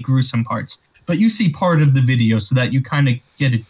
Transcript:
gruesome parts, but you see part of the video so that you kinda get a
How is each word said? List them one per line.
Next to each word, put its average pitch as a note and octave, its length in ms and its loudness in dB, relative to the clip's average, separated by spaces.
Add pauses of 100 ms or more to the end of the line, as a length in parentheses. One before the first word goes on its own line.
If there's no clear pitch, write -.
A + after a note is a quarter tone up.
gruesome B2+ 420 0
parts, - 380 -10 (240)
but E3+ 120 -2
you A3 120 4
see G#3+ 200 0
part E3+ 300 0
of C#3+ 140 4
the C3+ 80 2
video A#2 360 2
so G#2+ 160 -4
that B2 180 0
you C3 100 0
kinda C#3 320 -2 (240)
get C3 160 0
a A2+ 160 -4